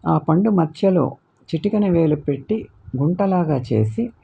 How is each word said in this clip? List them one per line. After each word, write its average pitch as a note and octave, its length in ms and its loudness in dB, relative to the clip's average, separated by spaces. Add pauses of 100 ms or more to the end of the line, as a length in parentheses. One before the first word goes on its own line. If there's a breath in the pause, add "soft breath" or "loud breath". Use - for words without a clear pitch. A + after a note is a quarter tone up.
ఆ D#3+ 120 2
పండు F3 320 2
మధ్యలో E3+ 640 0 (380)
చిటికెన G3+ 340 0
వేలు E3 280 2
పెట్టి D3 500 -4 (300)
గుంటలాగా F3 640 0 (120)
చేసి A2+ 380 0 (140)